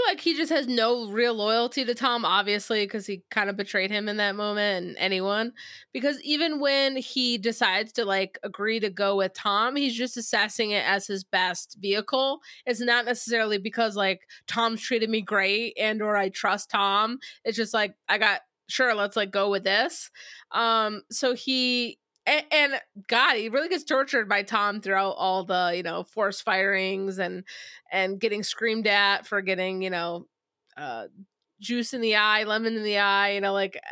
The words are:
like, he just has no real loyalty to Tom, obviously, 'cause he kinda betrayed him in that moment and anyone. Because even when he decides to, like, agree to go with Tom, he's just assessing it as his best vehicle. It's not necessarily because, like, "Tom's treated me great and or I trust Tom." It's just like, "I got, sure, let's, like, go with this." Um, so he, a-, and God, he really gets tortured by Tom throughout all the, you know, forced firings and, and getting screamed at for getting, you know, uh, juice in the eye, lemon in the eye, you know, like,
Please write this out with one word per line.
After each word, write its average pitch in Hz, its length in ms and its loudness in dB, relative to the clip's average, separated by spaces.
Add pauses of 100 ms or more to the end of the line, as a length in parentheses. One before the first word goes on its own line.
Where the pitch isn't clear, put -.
like, 403 120 0
he 330 160 0
just 311 160 -2
has 285 160 0
no 240 420 0
real 233 240 2
loyalty 226 520 0
to 233 100 0
Tom, 240 300 0
obviously, 202 640 2
'cause 202 180 -6
he 196 260 -8
kinda 202 220 0
betrayed 196 380 -2
him 208 180 -2
in 208 80 -2
that 202 180 0
moment 208 520 -2
and 165 100 -12
anyone. 196 560 0 (400)
Because 269 280 -2
even 302 380 0
when 277 380 2
he 247 400 -2
decides 214 560 0
to, 233 120 0
like, 190 380 0
agree 214 380 -2
to 208 80 0
go 196 260 0
with 190 180 0
Tom, 220 440 0
he's 269 180 0
just 240 220 -4
assessing 214 540 0
it 202 140 2
as 196 220 2
his 190 160 -6
best 185 560 -2
vehicle. 220 600 0 (240)
It's 240 160 -2
not 240 240 2
necessarily 226 520 0
because, 220 380 -2
like, 190 340 0 (180)
"Tom's 226 340 0
treated 220 280 0
me 220 120 0
great 202 560 0
and 214 240 0
or 214 160 2
I 196 120 2
trust 202 400 -2
Tom." 208 500 2 (260)
It's 214 120 -2
just 220 160 -2
like, 208 220 0 (140)
"I 208 80 4
got, 202 240 4 (260)
sure, 247 280 2
let's, 202 200 -2
like, 202 160 0
go 202 180 2
with 190 140 0
this." 220 480 0 (400)
Um, 220 600 2
so 247 240 2
he, 247 640 0 (280)
a-, 302 240 2
and 285 300 2 (260)
God, 254 300 4
he 220 120 -4
really 285 200 0
gets 339 140 -2
tortured 269 440 0
by 202 140 2
Tom 208 400 0
throughout 190 300 2
all 185 340 0
the, 180 300 0
you 180 80 -4
know, 170 200 -4
forced 202 400 -2
firings 190 760 0
and, 180 240 -4 (480)
and 190 280 -2
getting 208 220 -2
screamed 220 460 -2
at 202 400 4
for 202 160 -2
getting, 185 400 -2
you 185 80 -4
know, 170 360 -6 (480)
uh, 120 320 -8 (520)
juice 233 340 -4
in 247 80 -4
the 220 140 2
eye, 214 280 4
lemon 220 320 0
in 214 80 -2
the 208 140 0
eye, 202 360 4
you 202 80 -2
know, 196 120 0
like, 196 260 -2 (120)